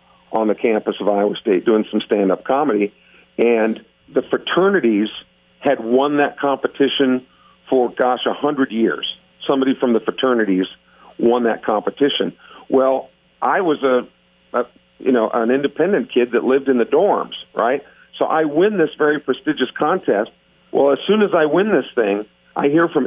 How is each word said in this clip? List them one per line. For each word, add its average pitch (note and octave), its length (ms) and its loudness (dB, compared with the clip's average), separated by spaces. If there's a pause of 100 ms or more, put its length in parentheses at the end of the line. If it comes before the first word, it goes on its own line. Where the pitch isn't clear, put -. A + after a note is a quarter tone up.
(340)
on A2 140 0
the G2+ 60 2
campus G#2+ 440 -2
of G2+ 120 -2
Iowa G#2 260 0
State - 300 0
doing G#2+ 240 2
some G#2+ 100 -4
stand-up G2 440 -2
comedy, B2+ 500 -2 (420)
and A2+ 480 0 (240)
the C3 140 -2
fraternities B2+ 840 0 (500)
had C3+ 200 0
won C3 380 0
that C#3+ 240 0
competition C3+ 840 0 (420)
for, B2 220 2
gosh, B2 340 -2
a A#2 80 -2
hundred C3+ 400 -2
years. G#2+ 320 -2 (420)
Somebody C3+ 320 0
from B2 140 0
the A2+ 80 2
fraternities G#2+ 640 0 (540)
won A#2+ 240 2
that A2+ 200 -2
competition. A#2+ 680 -2 (380)
Well, C3 400 0 (320)
I D3 180 0
was D#3 220 -2
a, B2+ 260 0 (500)
a, A#2+ 60 0 (360)
you C3 120 0
know, A2+ 160 2
an A#2 220 0
independent C#3+ 600 0
kid A#2+ 220 0
that A#2 120 0
lived C3 260 0
in B2+ 80 2
the A2+ 80 2
dorms, C#3+ 480 0 (180)
right? A#2 320 -2 (340)
So - 60 -2
I D#3+ 200 0
win F3+ 340 0
this D#3 180 2
very D3 240 0
prestigious C3 580 -4
contest. D3+ 520 0 (400)
Well, C#3 220 4
as C3+ 140 0
soon G#3+ 160 2
as F3 140 0
I D#3 80 4
win E3+ 260 2
this C#3 140 2 (100)
thing, G#2 300 0 (320)
I C#3+ 120 0
hear E3 200 2
from D3 180 -2